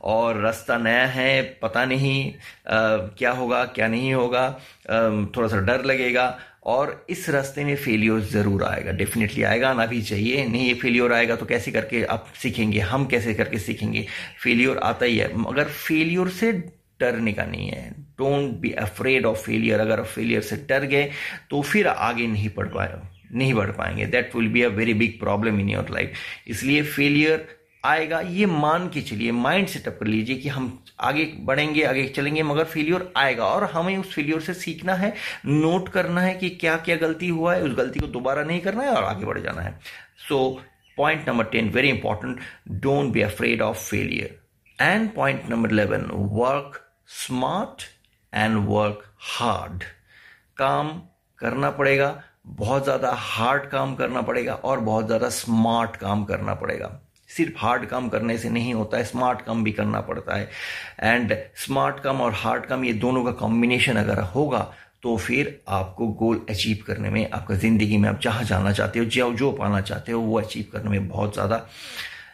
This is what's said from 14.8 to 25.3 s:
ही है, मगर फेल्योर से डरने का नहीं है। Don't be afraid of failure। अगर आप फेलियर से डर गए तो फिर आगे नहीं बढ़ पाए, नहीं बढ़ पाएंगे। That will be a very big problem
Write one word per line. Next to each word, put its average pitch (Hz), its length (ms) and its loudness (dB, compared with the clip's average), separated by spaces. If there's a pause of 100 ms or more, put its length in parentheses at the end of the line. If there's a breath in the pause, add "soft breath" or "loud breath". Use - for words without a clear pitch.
ही 117 140 4
है, - 180 0
मगर 127 280 0
फेल्योर 160 640 0
से 226 240 0 (480)
डरने 113 320 0
का - 120 -2
नहीं 90 240 -4
है। - 260 -10 (260)
Don't 139 400 2
be - 180 -2
afraid 123 440 0
of 113 140 2
failure। 110 440 2
अगर 110 200 2
आप - 60 -4
फेलियर 113 340 0
से 107 160 -6
डर 139 280 0
गए 143 260 2 (400 loud breath)
तो 143 120 0
फिर 185 260 2
आगे 117 380 0
नहीं 107 300 0
बढ़ 95 100 -2
पाए, 90 340 -4 (320)
नहीं 131 220 2
बढ़ 101 160 2
पाएंगे। 92 360 -4
That 120 340 0
will 113 160 2
be 120 140 4
a 101 80 -2
very 113 220 2
big 110 280 0
problem 104 360 2